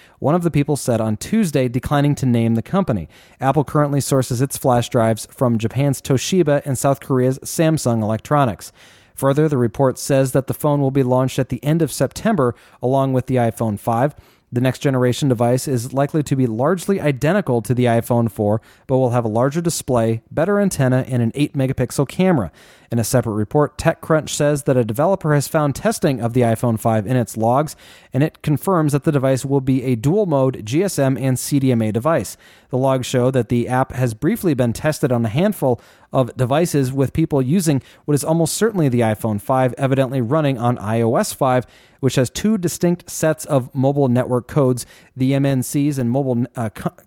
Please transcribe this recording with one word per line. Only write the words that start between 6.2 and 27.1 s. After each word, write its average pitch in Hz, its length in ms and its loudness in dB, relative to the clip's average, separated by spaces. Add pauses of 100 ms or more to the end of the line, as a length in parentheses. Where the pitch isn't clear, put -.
and 135 120 -4
South 139 220 0
Korea's 131 420 0
Samsung 143 600 0
Electronics. 110 720 -2 (440)
Further, 139 320 2
the 147 80 0
report 123 420 0
says 135 340 0
that 135 140 0
the 131 60 -4
phone 147 260 0
will 135 120 0
be 139 120 2
launched 127 360 0
at 131 100 -2
the - 160 -6
end 156 160 0
of 156 100 0
September, 139 640 0 (280)
along 135 320 0
with 127 140 -2
the 127 80 0
iPhone 113 420 -2
five. 123 360 -2 (380)
The 123 80 -2
next 127 200 -2
generation 131 500 0
device 120 360 0
is 127 280 -4
likely 143 280 0
to 139 140 -2
be 131 100 2
largely 156 540 -2
identical 143 640 0
to 127 120 -2
the 123 120 2
iPhone 117 440 2
four, 107 300 0 (260)
but 131 120 0
will 127 120 2
have 120 140 0
a 113 40 -4
larger 139 340 0
display, 117 680 0
better 202 300 0
antenna, 131 480 0
and 123 140 0
an 113 120 0
eight 147 200 -2
megapixel 131 540 -2
camera. 165 440 0 (400)
In 117 80 0
a 110 40 0
separate 117 280 0
report, 107 460 0
TechCrunch 160 500 -2
says 147 360 0
that 135 120 2
a 123 80 4
developer 151 500 0
has 143 140 0
found 147 260 0
testing 156 460 -2
of 117 140 -2
the 127 80 4
iPhone 113 360 2
five 110 280 0
in 127 100 0